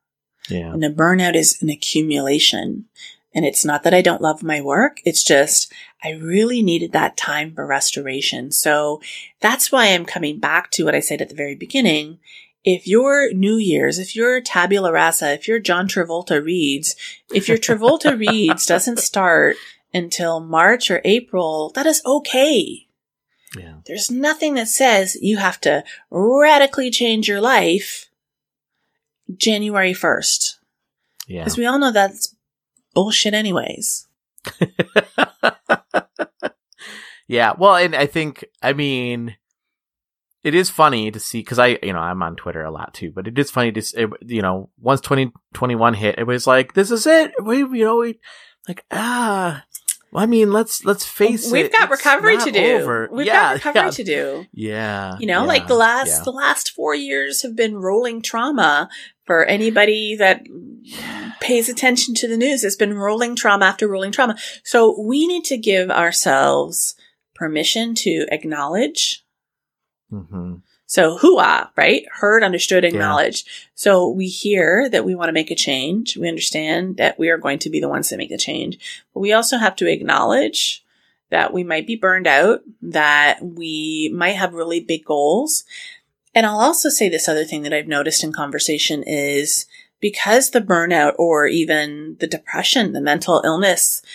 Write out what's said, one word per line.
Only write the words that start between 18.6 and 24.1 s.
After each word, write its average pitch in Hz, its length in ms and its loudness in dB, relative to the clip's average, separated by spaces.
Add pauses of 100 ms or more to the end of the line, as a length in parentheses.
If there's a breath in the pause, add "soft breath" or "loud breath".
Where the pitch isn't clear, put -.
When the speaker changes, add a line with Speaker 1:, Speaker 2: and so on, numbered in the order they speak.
Speaker 2:
doesn't 185 340 0
start 160 560 2 (380 loud breath)
until 170 460 -2
March 165 520 2
or 175 120 0
April, 165 720 0
that 277 100 -4
is - 200 2
okay. 269 840 0 (720 soft breath)
Speaker 1:
Yeah. 82 180 -18 (100)
Speaker 2:
There's 180 260 -6